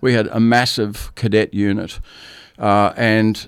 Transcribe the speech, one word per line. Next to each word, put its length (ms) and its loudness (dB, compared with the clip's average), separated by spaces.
We 140 0
had 140 0
a 100 -4
massive 760 0
cadet 360 0
unit, 460 -4
uh, 380 2
and 520 0